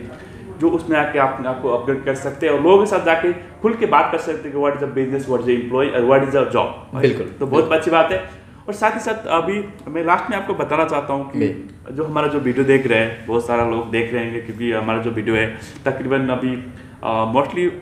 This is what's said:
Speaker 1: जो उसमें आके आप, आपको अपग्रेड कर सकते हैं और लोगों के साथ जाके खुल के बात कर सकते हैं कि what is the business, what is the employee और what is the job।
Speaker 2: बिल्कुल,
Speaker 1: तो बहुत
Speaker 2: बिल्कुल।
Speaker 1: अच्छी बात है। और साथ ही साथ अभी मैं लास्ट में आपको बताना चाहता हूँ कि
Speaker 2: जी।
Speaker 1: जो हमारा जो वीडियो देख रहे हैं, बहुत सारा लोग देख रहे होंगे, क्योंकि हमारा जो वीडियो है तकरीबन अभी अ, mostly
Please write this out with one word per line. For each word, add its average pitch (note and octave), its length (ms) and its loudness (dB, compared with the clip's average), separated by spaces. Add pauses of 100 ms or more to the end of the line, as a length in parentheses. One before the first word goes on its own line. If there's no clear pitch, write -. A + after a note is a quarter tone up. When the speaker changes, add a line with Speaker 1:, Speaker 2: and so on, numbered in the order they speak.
(600)
Speaker 1:
जो E3 100 4
उसमें D#3+ 300 0
आके D3 200 0
आप, C3+ 280 2
आपको B2+ 220 -2
अपग्रेड C3 360 -2
कर C3+ 100 0
सकते D3 320 -4
हैं C#3+ 60 2
और C#3+ 80 2
लोगों F#3 180 8
के G#3 60 4
साथ F#3+ 200 0
जाके F3 280 2
खुल - 400 -2
के A3 120 -2
बात D3 260 4
कर E3 60 0
सकते D3+ 320 -6
हैं - 20 -10
कि C#3 60 -4
what C#3+ 160 2
is C#3+ 100 -6
the C3 80 -4
business, C3+ 300 0
what B2+ 180 0
is A#2 80 -4
the B2 80 6
employee B2 380 0
और B2+ 80 2
what C3+ 180 6
is C#3 160 0
the C3 120 4
job। A#2 540 -2
Speaker 2:
बिल्कुल, G#2+ 240 2 (140)
Speaker 1:
तो C#3+ 60 -2
बहुत D3 180 4
Speaker 2:
बिल्कुल। D#3+ 140 2
Speaker 1:
अच्छी D#3+ 140 0
बात E3 200 4
है। F#3 180 -4 (380)
और G3+ 60 -4
साथ A3 180 0
ही A3+ 80 -4
साथ A3 280 -6
अभी G3 380 0 (220)
मैं D#3+ 180 -4
लास्ट F3 240 2
में G3+ 80 -2
आपको G3 160 -4
बताना D3+ 320 0
चाहता C#3+ 280 -2
हूँ C#3 180 -6
कि C#3+ 80 -4
Speaker 2:
जी। G2 300 -2 (220)
Speaker 1:
जो C#3+ 120 -4
हमारा D3+ 240 0
जो C#3+ 120 -2
वीडियो B2+ 260 0
देख C3 220 4
रहे A2+ 120 4
हैं, A2+ 280 -2
बहुत A#2 200 0
सारा A#2+ 180 2
लोग A2+ 260 -2
देख A#2 220 0
रहे A#2 120 -2
होंगे, A#2 140 -6
क्योंकि A2+ 320 -4
हमारा A2 280 0
जो A2+ 120 -2
वीडियो A2 240 0
है A2 240 0 (260)
तकरीबन C3 420 0
अभी B2+ 460 -4 (300)
अ, A2+ 300 0
mostly F3 360 0 (120)